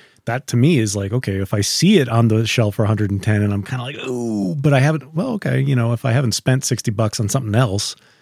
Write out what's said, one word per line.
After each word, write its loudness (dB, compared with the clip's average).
that -6
to 0
me 4
is 0
like, -4
okay, -2
if -4
I 0
see 4
it 2
on 4
the 2
shelf 0
for 0
a 2
hundred 0
and -2
ten 2
and 0
I'm -2
kinda -8
like, -10
"Ooh," -4
but 2
I 4
haven't, 0
well, -4
okay, -2
you 0
know, 0
if -4
I 0
haven't 0
spent 0
sixty -2
bucks -2
on -2
something -2
else. 0